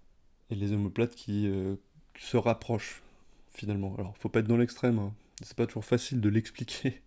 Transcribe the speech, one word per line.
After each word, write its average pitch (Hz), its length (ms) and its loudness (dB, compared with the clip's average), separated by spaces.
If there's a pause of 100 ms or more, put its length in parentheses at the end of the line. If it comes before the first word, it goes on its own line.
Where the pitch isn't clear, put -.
(500)
et 113 40 -4
les 101 180 0
omoplates 104 420 0
qui, 104 340 -2
euh, 98 280 0 (420)
se - 180 -2
rapprochent 117 640 0 (500)
finalement. 98 460 -4
Alors 104 180 -8
faut - 120 -6
pas 117 120 2
être 113 60 0
dans 117 100 4
l'extrême, 120 420 2
hein. 104 140 -2 (300)
C'est - 140 -14
pas 117 100 2
toujours 110 180 -8
facile 123 360 0
de 104 80 4
l'expliquer - 800 0